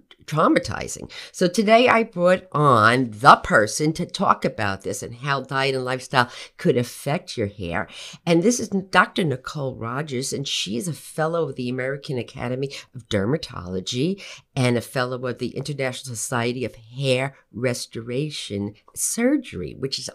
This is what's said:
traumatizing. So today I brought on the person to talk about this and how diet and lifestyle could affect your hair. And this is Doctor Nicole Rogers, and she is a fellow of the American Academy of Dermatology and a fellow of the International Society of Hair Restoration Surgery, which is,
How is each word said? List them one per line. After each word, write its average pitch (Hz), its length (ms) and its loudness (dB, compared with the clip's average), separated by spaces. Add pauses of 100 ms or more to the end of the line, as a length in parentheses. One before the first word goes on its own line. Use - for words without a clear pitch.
(260)
traumatizing. - 840 0 (200)
So - 160 2
today 226 400 6
I 226 160 6
brought 180 480 2
on 123 600 6
the 131 240 10
person 151 580 2
to 180 140 -4
talk - 360 2
about 104 380 -2
this - 220 -8
and 117 100 -12
how 139 280 -4
diet 135 340 0
and 127 100 -2
lifestyle 127 460 0 (260)
could 143 200 2
affect - 600 -4
your 113 80 -2
hair. 92 420 -6 (380)
And 170 160 4
this 240 180 2
is 226 100 -6
Doctor 196 540 0
Nicole 135 520 -4
Rogers, 127 580 -6
and 135 140 -6
she 202 300 -4
is 208 100 -4
a 156 60 -4
fellow 160 540 -4
of 135 80 -8
the 123 140 -6
American 131 480 -4
Academy 127 540 -6 (240)
of 127 120 -16
Dermatology 113 1120 -2 (360)
and 123 220 2
a 113 40 -2
fellow 127 460 -6
of 123 100 -6
the - 180 -6
International 131 600 -6
Society 123 500 -2
of 104 80 -6
Hair 131 640 -2 (160)
Restoration 120 1200 -6 (220)
Surgery, 233 840 -2
which 135 220 -6
is, 131 160 -10